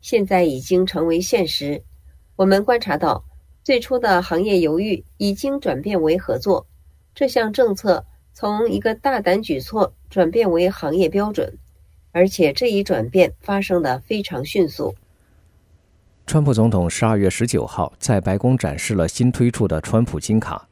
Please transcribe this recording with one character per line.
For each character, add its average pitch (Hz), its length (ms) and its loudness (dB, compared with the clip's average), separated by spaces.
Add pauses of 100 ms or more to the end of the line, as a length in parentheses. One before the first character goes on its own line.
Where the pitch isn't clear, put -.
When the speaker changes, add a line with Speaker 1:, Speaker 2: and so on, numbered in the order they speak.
Speaker 1:
现 214 240 0
在 185 200 2
已 139 140 0
经 185 280 0
成 185 200 -2
为 170 140 2
现 180 260 0
实。 143 340 -6 (560)
我 190 80 2
们 196 200 4
观 240 160 2
察 202 160 -4
到， 151 260 -2 (400)
最 262 160 2
初 247 200 -2
的 196 240 2
行 170 180 -2
业 202 200 2
犹 160 200 0
豫 208 240 -4 (140)
已 202 160 -2
经 277 260 -4
转 160 220 -4
变 190 180 -2
为 156 160 2
合 127 220 -4
作。 180 280 0 (480)
这 277 140 0
项 226 240 0
政 226 220 2
策 185 280 0 (300)
从 214 380 -2
一 202 80 -2
个 220 160 -2
大 254 260 -2
胆 196 220 0
举 147 160 -4
措 - 340 -2 (160)
转 175 220 2
变 214 180 2
为 175 220 2
行 156 240 -4
业 180 140 2
标 202 240 -2
准， - 200 -4 (600)
而 180 160 4
且 190 240 2
这 247 180 0
一 202 120 0
转 123 280 -2
变 - 300 4
发 196 200 -2
生 180 220 0
得 131 180 -2
非 214 220 -4
常 143 220 -6
迅 170 240 0
速。 - 260 -6 (1300)
Speaker 2:
川 156 180 2
普 143 80 4
总 110 180 4
统 90 180 2
十 - 160 -2
二 113 120 2
月 98 140 4
十 113 160 -2
九 71 200 -2
号 - 320 -6
在 104 220 0
白 92 180 0
宫 127 180 2
展 73 220 -4
示 - 160 -4
了 82 140 2
新 123 240 2
推 123 180 2
出 113 160 0
的 80 140 -2
川 113 240 0
普 78 160 -4
金 107 180 0
卡 - 340 -6